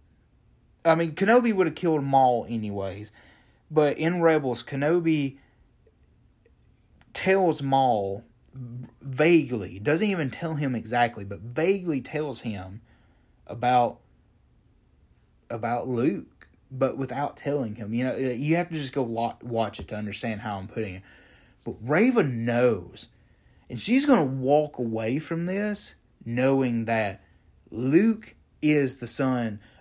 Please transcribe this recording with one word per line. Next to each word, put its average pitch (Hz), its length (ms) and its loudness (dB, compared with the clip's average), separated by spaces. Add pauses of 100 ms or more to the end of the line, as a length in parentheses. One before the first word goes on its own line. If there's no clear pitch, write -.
(840)
I 165 120 6
mean, 165 180 -2
Kenobi 226 420 4
would 185 120 4
have 156 100 -2
killed 160 260 0
Maul 131 460 4
anyways, 101 640 -6 (580)
but 147 280 2
in 170 240 0
Rebels, 151 400 4
Kenobi 147 720 0 (1800)
tells 185 500 2
Maul 120 600 0 (300)
vaguely, 127 1200 0
doesn't 160 300 0
even 165 220 -2
tell 160 240 -6
him 139 200 -2
exactly, 113 500 -2
but 98 160 -10
vaguely 160 600 -2
tells 147 400 -6
him 98 400 -10 (640)
about, 123 540 2 (1500)
about 117 380 -4
Luke, 131 640 -2 (220)
but 127 260 -2
without 135 400 -6
telling 135 400 -4
him. 110 180 -8
You 123 100 0
know, 127 120 -2
you 135 400 0
have 175 140 -2
to 165 40 -10
just 139 180 -6
go 135 120 0
lo-, 113 380 -4
watch 113 380 -4
it - 80 -12
to 107 80 -8
understand 107 440 -6
how 107 180 -6
I'm 95 80 -10
putting 98 300 -8
it. 95 60 -14 (600)
But - 200 -8
Reva 202 400 4
knows, 117 840 0 (600)
and - 100 -8
she's 269 280 2
gonna 220 180 6
walk 135 540 0
away 113 400 -2
from 165 280 -6
this 202 480 -6 (300)
knowing 123 640 2
that 110 360 -2 (480)
Luke 170 640 2 (260)
is 151 380 2
the 117 80 -10
son 120 540 -2 (200)